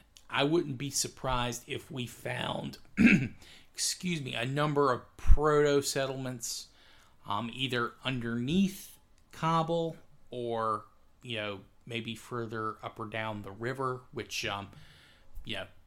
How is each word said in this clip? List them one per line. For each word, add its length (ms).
I 140
wouldn't 340
be 140
surprised 760
if 240
we 160
found, 720
<clears throat> 760
excuse 480
me, 140
a 100
number 460
of 100
proto-settlements, 1500
um, 260
either 400
underneath 920
Kabul 640
or, 560
you 140
know, 220
maybe 300
further 680
up 160
or 60
down 360
the 100
river, 500
which, 340
um, 220
you 100
know 100